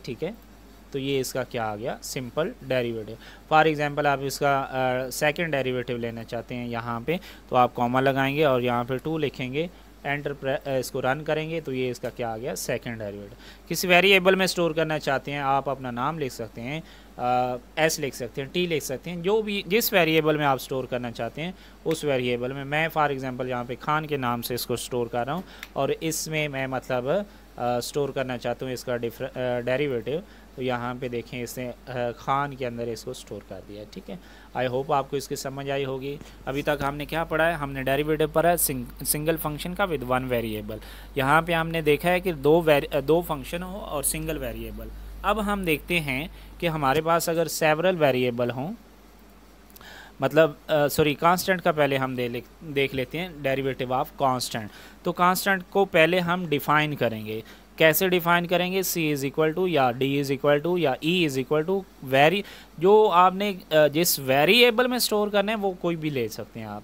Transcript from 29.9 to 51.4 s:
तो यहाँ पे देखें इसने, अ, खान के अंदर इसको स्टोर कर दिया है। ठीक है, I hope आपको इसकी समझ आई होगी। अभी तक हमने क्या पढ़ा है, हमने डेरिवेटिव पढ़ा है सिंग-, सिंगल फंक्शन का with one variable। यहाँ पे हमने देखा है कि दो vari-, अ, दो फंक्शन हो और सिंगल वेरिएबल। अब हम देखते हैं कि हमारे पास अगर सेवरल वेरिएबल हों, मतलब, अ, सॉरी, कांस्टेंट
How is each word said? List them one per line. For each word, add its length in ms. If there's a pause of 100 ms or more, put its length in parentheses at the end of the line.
तो 60
यहाँ 340
पे 140
देखें 340
इसने, 240
अ, 60 (380)
खान 440
के 100
अंदर 240
इसको 240
स्टोर 260 (100)
कर 60
दिया 260
है। 120
ठीक 160
है, 100 (380)
I 140
hope 200
आपको 260
इसकी 180
समझ 340
आई 140
होगी। 360 (280)
अभी 140
तक 200
हमने 240
क्या 180
पढ़ा 220
है, 80
हमने 300
डेरिवेटिव 440
पढ़ा 220
है 80
सिंग-, 480
सिंगल 320
फंक्शन 360
का 140
with 160
one 260
variable। 540 (340)
यहाँ 240
पे 120
हमने 280
देखा 280
है 120
कि 120
दो 280
vari-, 320
अ, 80
दो 200
फंक्शन 420
हो 160
और 240
सिंगल 340
वेरिएबल। 500 (380)
अब 140
हम 260
देखते 340
हैं 300 (300)
कि 80
हमारे 340
पास 280
अगर 180
सेवरल 480
वेरिएबल 560
हों, 220 (1500)
मतलब, 360 (120)
अ, 180
सॉरी, 280
कांस्टेंट 460